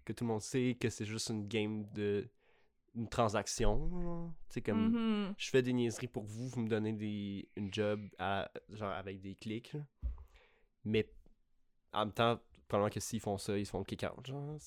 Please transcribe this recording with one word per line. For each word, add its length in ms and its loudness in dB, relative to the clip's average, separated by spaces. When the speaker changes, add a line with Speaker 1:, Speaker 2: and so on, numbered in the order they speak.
Speaker 1:
que 100 -8
tout 100 -4
le 60 0
monde 120 0
sait 400 2
que 80 2
c'est 160 -4
juste 240 -4
une 180 -2
game 460 0
de, 340 2
une 120 -2
transaction, 800 4
genre. » 320 -2
Tu 60 -14
sais, 80 0
comme, 260 4
Speaker 2:
Mhm. « 100 -4
Speaker 1:
Je 140 -6
fais 100 6
des 120 0
niaiseries 340 2
pour 160 -6
vous, 240 -6
vous 140 -4
me 60 0
donnez 260 2
des, 640 -4
une 160 -4
job 300 2
à, 340 0
genre, 240 -4
avec 280 -6
des 140 -8
clics, 380 -8
là. » 80 -4
Mais 280 2
en 120 0
même 80 -4
temps, 280 4
probablement 240 4
que 80 -6
s'ils 220 -4
font 160 0
ça, 220 -2
ils 80 0
se 40 -10
font 120 -2
kick 200 -4
out, 220 -6
genre. 420 -8